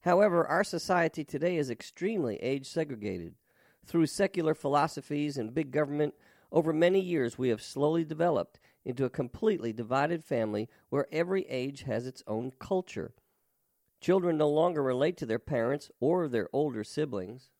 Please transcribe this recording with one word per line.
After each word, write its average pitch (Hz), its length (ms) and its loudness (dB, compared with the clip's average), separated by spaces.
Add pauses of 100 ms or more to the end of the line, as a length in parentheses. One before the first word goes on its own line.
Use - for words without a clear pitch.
However, 175 440 4
our 170 180 2
society 165 600 0
today 165 320 -2
is 139 140 0
extremely 165 640 -4
age-segregated. 120 960 -4 (520)
Through 165 200 4
secular 160 480 0
philosophies 147 840 0
and 113 160 -6
big 147 160 -2
government, 147 440 0 (380)
over 160 200 2
many 175 280 4
years 160 360 0
we 127 120 0
have 110 140 0
slowly 156 420 0
developed 156 560 -2 (240)
into 127 200 -2
a 120 60 0
completely 123 640 -2
divided 135 500 -2
family 110 460 -2 (220)
where 139 200 -2
every 175 380 0
age 131 340 -6
has 120 240 -4
its - 200 -14
own 117 320 -4
culture. - 540 -4 (880)
Children 175 360 4
no 151 120 4
longer 156 340 2
relate 139 340 2
to 143 100 -8
their 113 120 0
parents 127 520 -2 (100)
or 165 280 2
their 117 240 0
older 127 320 -2
siblings. 120 760 -6